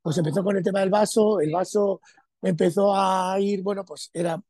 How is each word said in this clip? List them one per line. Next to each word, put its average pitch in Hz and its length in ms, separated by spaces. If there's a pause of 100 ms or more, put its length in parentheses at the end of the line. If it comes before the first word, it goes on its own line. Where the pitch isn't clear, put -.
pues 156 160
empezó 160 260
con 196 140
el 185 60
tema 196 180
del 190 80
vaso, 208 520
el 156 100
vaso 190 500 (400)
empezó 185 540
a 190 440
ir, 202 240
bueno, 196 220
pues - 300
era 170 360